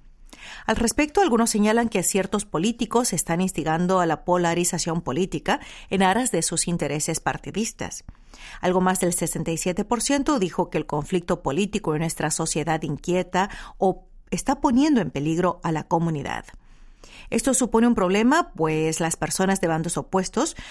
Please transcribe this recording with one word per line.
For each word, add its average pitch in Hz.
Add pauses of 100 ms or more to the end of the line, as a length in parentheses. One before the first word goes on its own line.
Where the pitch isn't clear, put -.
(640)
Al 220
respecto, 294
algunos 233
señalan 220
que 185
ciertos 196
políticos 233
están 170
instigando 175
a 175
la 156
polarización 170
política 175 (320)
en 190
aras 220
de 165
sus -
intereses 156
partidistas. - (560)
Algo 180
más 185
del 175
sesenta 165
y 165
siete 185
por 233
ciento 285
dijo 185
que 160
el 151
conflicto 175
político 170
en 151
nuestra 160
sociedad 160
inquieta 180 (260)
o 185 (240)
está 277
poniendo 277
en 160
peligro 160
a 165
la 151
comunidad. 160 (840)
Esto 254
supone 240
un 240
problema, 226
pues 160
las 165
personas 190
de 165
bandos 165
opuestos 190 (160)